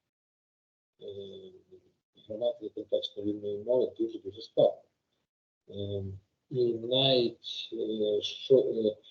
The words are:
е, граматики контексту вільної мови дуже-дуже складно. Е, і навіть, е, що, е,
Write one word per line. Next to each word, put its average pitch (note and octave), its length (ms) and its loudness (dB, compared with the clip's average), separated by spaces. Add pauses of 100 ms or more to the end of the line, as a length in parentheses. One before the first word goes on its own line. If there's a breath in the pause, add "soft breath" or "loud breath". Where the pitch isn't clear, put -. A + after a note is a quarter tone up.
(1040)
е, G2 500 -14 (760)
граматики G#2+ 420 -4
контексту G#2+ 520 -2
вільної G#2 360 -4
мови A#2 420 2
дуже-дуже A2 420 -6
складно. - 400 2 (880)
Е, G2+ 340 -4 (460)
і A#2+ 240 0
навіть, B2 1000 0
е, G#2+ 480 0
що, - 380 4
е, A2 380 2 (140)